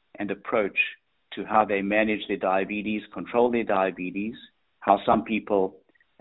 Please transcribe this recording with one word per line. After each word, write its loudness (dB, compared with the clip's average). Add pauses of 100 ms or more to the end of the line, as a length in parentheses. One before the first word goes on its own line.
(180)
and -6
approach -2 (540)
to -8
how 4
they -2
manage 0
their -4
diabetes, -2 (100)
control 0
their 0
diabetes, -2 (440)
how 4
some 4
people, 0 (440)